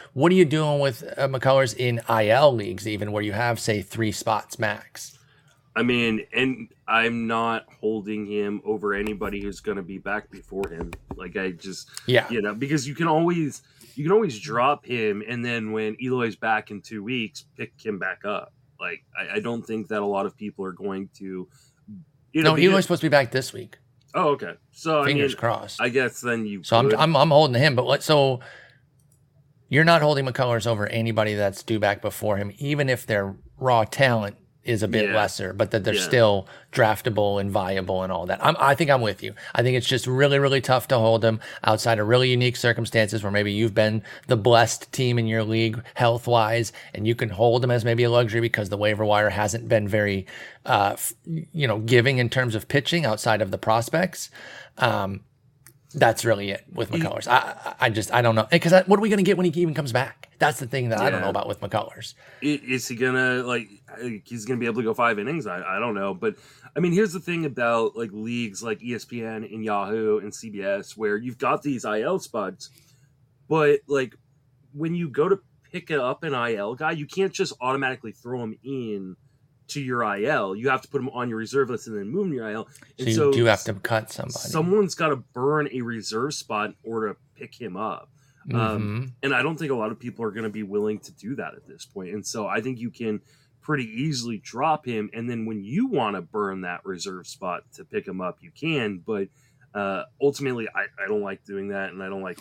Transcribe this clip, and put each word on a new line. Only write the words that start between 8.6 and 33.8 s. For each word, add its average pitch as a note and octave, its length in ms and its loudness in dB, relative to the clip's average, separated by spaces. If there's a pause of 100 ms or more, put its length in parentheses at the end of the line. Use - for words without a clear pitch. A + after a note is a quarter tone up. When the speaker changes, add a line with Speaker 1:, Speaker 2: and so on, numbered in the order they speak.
Speaker 2:
over G2+ 280 -2
anybody G2+ 480 -4
who's G2+ 180 -8
gonna G2 240 -6
be F#2+ 160 -12
back G#2 320 -8
before G2 380 -8
him. E2+ 220 -10 (240)
Like, F2+ 200 -14
I F#2+ 160 -4
just, F2+ 380 -14 (180)
Speaker 1:
Yeah. A#2+ 240 4
Speaker 2:
you A2+ 100 0
know, G#2 140 -4
because C3+ 320 -2
you C#3+ 80 -10
can E3 120 -2
always, E3 540 0 (320)
you D3+ 100 -8
can D#3 80 0
always F#3+ 280 2
drop A#2+ 460 0
him, A2 420 -2
and A#2+ 180 -6
then A2+ 260 -4
when A2 320 -4
Eloy's B2 320 0
back A2 360 -2
in G2+ 100 -12
two G#2+ 220 -12
weeks, A#2 420 -8 (100)
pick - 180 -14 (100)
him G#2 160 -6
back F#2 240 -8
up. G2+ 300 -6 (260)
Like, F2 240 -8 (160)
I, F#2+ 180 -6
I - 20 0
don't A#2 240 -6
think A2 240 -6
that G#2+ 140 -2
a G2+ 40 -2
lot G2+ 220 0
of - 100 -10
people G2+ 260 -10
are F#2+ 80 -6
going F#2+ 440 -8
to, F#2 320 -10 (840)
you D#3+ 100 2
know, D3+ 80 8
Speaker 1:
No, D#3 40 4
Speaker 2:
because E3+ 140 6
Speaker 1:
Eloy's F#3+ 140 6
supposed F3 180 0
to D#3+ 40 -2
be D3 60 2
back C#3 200 6
this B2+ 200 -2
week. - 260 -14 (360)
Speaker 2:
Oh, E3 180 2
okay. F2+ 220 -4 (180)
So, D#3 320 0
Speaker 1:
Fingers C#3+ 280 2
Speaker 2:
I A#2+ 40 -6
mean, - 20 -12
Speaker 1:
crossed. A2 440 -2
Speaker 2:
I B2 80 0
guess B2 320 0
then A#2 240 -2
you G2+ 180 -8
Speaker 1:
So A#2 140 2
I'm, G#2 120 6
Speaker 2:
could. G#2+ 100 2
Speaker 1:
I'm, D#3+ 160 4
I'm D3 140 6
holding C#3+ 300 6
him, C#3+ 160 4
but B2 100 2
what, C#3 180 0
so C3+ 380 4 (1300)
you're D3 160 4
not E3+ 160 8
holding D3 240 2
McCullers A#2+ 420 0
over G#2 180 0
anybody A2 480 0
that's G2+ 300 -2
due A2 160 0
back G2+ 220 2
before G#2 360 -2
him, G2+ 220 -4
even C#3+ 300 0
if B2 180 -2
their G2 280 0 (220)
raw B2 280 4